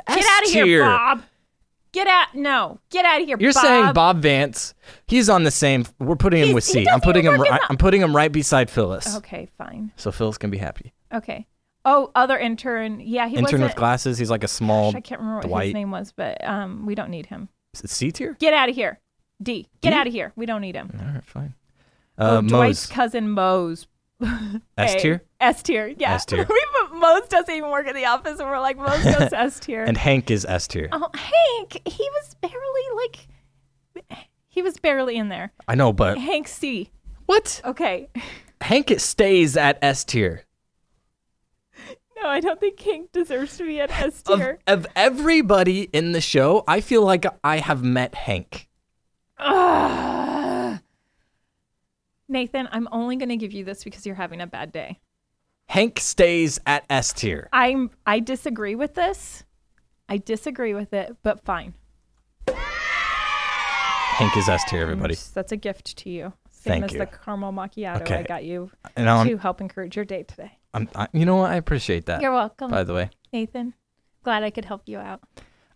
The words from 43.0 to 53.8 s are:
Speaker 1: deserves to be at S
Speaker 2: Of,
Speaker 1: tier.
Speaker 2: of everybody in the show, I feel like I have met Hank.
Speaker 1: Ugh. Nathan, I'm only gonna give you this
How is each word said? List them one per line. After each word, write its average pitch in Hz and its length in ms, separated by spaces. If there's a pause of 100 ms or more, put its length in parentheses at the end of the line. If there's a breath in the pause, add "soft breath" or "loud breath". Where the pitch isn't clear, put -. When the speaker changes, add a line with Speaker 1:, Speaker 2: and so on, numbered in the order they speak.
Speaker 1:
deserves 285 460
to 349 100
be 302 120
at 285 120
S - 340
Speaker 2:
Of, - 140
Speaker 1:
tier. 262 260
Speaker 2:
of 185 300
everybody 214 880 (120)
in 165 200
the 165 80
show, 151 460
I 190 140
feel 226 220
like 185 240 (160)
I 156 160
have 147 240
met 123 320
Hank. - 520 (680)
Speaker 1:
Ugh. 262 1400 (1500)
Nathan, 254 420
I'm 226 200
only 240 240
gonna 247 220
give 208 160
you 196 100
this 196 200